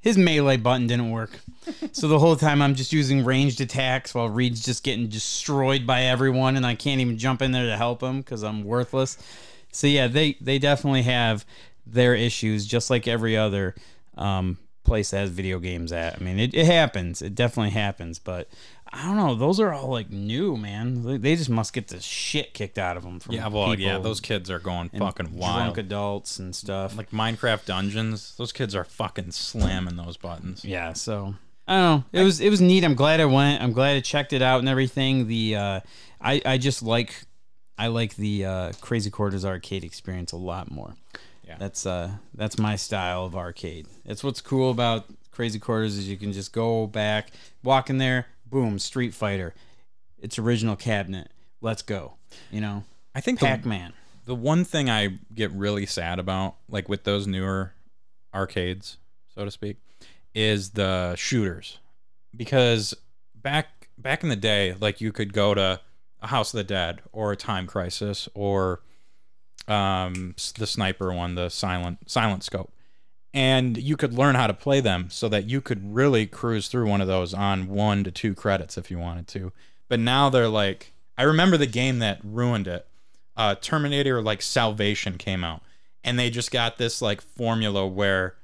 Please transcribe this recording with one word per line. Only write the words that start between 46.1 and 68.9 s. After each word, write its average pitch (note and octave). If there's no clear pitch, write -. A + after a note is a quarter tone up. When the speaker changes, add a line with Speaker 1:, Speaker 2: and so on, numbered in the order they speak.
Speaker 1:
can G2+
just G2
go A2+
back, G#2+
walk C3
in C3+
there, B2+
boom, A#2
Street A#2+
Fighter. G2
It's -
original A2
cabinet. G2
Let's A2+
go. F#2
You G#2
know? G2+
Speaker 2:
I C#3
think B3
the C#3+
Speaker 1:
Pac-Man. A2
Speaker 2:
the B2
one D3+
thing D3
I G#2
get A2
really G2+
sad F2
about, F#2+
like, G2
with G2+
those G2+
newer F#2+
arcades, F#2
so G#2
to G2+
speak, G#2
is G#2+
the F#2
shooters. G2
Because A#2
back, C#3
back C3
in E3+
the A#2+
day, G2+
like, G#2
you A2
could G2+
go G#2
to F#2+
a A2+
House A#2
of A#2
the G2+
Dead F#2
or G#2+
a G2
Time F#2+
Crisis G2
or, G2